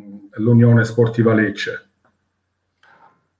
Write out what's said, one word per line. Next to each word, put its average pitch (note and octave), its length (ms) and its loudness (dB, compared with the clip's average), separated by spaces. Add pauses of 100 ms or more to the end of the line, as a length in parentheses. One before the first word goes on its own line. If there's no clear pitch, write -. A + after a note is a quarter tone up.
(360)
all'Unione A#2 480 2
Sportiva A2+ 500 0
Lecce. - 540 -6 (1500)